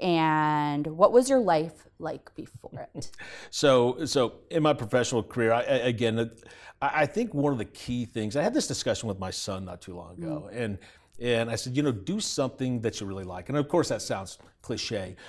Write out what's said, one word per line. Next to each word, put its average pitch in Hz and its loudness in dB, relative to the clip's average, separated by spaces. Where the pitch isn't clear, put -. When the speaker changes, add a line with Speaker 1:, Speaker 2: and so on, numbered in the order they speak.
Speaker 1:
and 151 2
what 160 6
was 247 8
your 262 6
life 165 0
like 156 -10
before - -16
it? - -8
Speaker 2:
<laughs> - -16
So, 127 4
so 120 0
in 165 2
my 151 4
professional 120 0
career, 113 2
I, 117 4
I, 127 0
again, 113 2
it, 113 -4
I, 143 2
I 147 4
think 214 -4
one 143 2
of 127 -2
the 107 -4
key 123 -6
things, 107 -4
I 147 2
had 214 2
this 294 0
discussion 117 -2
with 95 -4
my 92 -6
son 95 -6
not 90 -12
too 90 -14
long - -14
ago, 156 -8
Speaker 1:
Mm. 107 -12
Speaker 2:
and, 101 -4
and 117 2
I 113 -2
said, 123 -6
"You 147 2
know, 147 2
do 120 -4
something 127 -2
that 110 -2
you 104 -8
really 95 -8
like." 90 -10
And 135 -2
of 143 0
course, 165 2
that 110 -2
sounds 95 -8
cliche, 98 -6